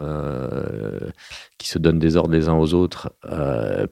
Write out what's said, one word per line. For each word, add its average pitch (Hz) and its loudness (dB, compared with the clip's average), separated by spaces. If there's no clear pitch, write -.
euh, 65 -6
qui - -10
se - -4
donnent 82 6
des 80 4
ordres 82 4
les 80 4
uns 80 4
aux 80 4
autres, - 0
euh, 67 -2